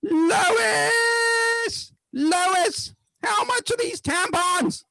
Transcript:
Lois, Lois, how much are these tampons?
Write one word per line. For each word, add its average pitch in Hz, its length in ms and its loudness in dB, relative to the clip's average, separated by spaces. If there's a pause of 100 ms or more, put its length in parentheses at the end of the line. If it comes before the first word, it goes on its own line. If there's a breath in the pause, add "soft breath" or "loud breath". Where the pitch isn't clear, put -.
Lois, 466 1900 0 (200)
Lois, 359 800 0 (280)
how 427 220 0
much 480 260 -2
are 480 60 0
these 466 240 -4
tampons? 349 920 0